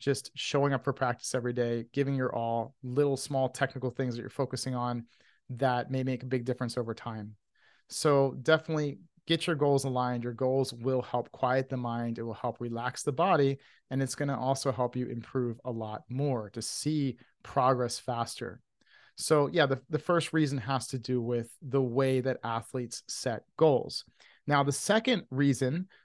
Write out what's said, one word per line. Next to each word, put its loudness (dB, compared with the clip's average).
just -2
showing 2
up -2
for 0
practice -2
every 0
day, 0
giving 0
your 0
all, -2
little 2
small 0
technical -2
things -2
that -6
you're -10
focusing -4
on -2
that 0
may -2
make -4
a -10
big -2
difference -4
over -4
time? -10
So 2
definitely 2
get 0
your 2
goals 4
aligned. -2
Your -4
goals 0
will 0
help -4
quiet 0
the -4
mind. -4
It -6
will -6
help -4
relax -4
the -2
body. 4
And 0
it's -2
gonna -2
also 0
help -2
you -2
improve -4
a -4
lot -6
more, -2
to -8
see -2
progress 2
faster. -6
So 4
yeah, 4
the, 0
the -2
first 0
reason 2
has -2
to -6
do -2
with -2
the 0
way 2
that 0
athletes -4
set -4
goals. 4
Now, 4
the 2
second 2
reason 2